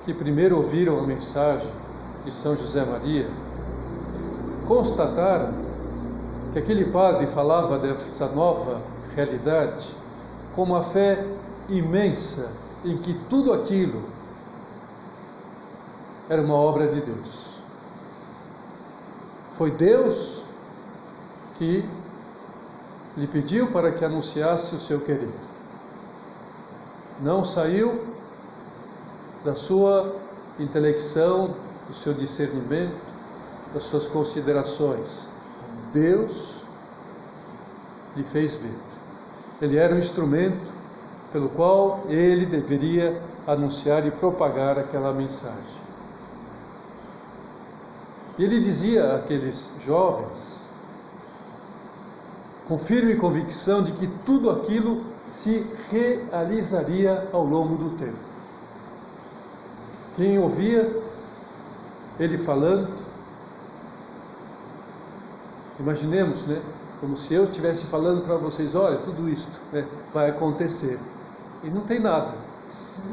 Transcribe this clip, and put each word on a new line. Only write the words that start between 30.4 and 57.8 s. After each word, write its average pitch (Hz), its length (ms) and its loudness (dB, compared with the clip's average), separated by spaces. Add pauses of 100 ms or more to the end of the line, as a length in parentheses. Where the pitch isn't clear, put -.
intelecção, 156 960 4 (340)
do - 60 -10
seu 147 200 -2
discernimento, 139 840 -2 (800)
das 147 100 -4
suas 147 220 0
considerações. 143 1200 0 (640)
Deus 185 680 2 (1500)
lhe 139 80 -2
fez 151 300 2
ver. 113 240 -6 (840)
Ele 143 160 4
era 170 180 8
o 175 40 6
instrumento 175 680 2 (680)
pelo 139 160 2
qual 185 580 6
ele 175 380 6
deveria 165 760 2 (260)
anunciar 147 600 4
e 147 40 4
propagar 139 680 2
aquela 135 340 0
mensagem. 131 680 -6 (2500)
E 170 60 6
ele 214 160 6
dizia 180 560 6
àqueles 131 540 -2 (140)
jovens, - 760 2 (2000)
com 160 120 2
firme 226 380 6
convicção 180 640 4
de 160 100 2
que 185 140 -2 (180)
tudo 254 240 6
aquilo 220 560 2 (220)
se 214 400 0 (240)
realizaria 190 1400 2
ao 170 100 6
longo 160 320 4
do 165 220 -2